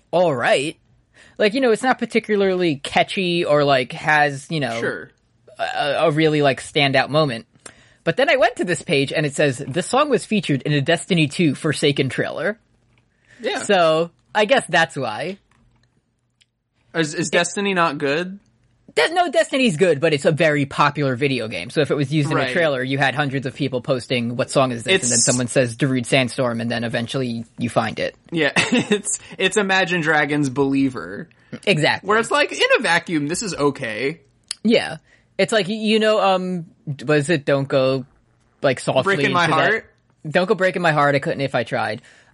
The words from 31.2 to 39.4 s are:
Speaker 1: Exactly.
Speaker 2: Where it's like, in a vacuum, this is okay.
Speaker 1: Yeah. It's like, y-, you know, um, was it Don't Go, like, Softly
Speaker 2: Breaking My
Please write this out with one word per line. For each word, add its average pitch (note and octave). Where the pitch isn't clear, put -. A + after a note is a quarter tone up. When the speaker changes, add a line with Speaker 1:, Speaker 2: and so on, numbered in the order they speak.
Speaker 1:
Exactly. D#3
Speaker 2:
Where G#3+
it's A3+
like, D4
in F4
a -
vacuum, E3+
this F3
is F3
okay. C3+
Speaker 1:
Yeah. D#3
It's F#3+
like, G3+
y-, A3
you G#3+
know, G#3+
um, F#3
was D3+
it D#3+
Don't C#3
Go, C3
like, C3+
Softly C3+
Speaker 2:
Breaking C#3+
My F3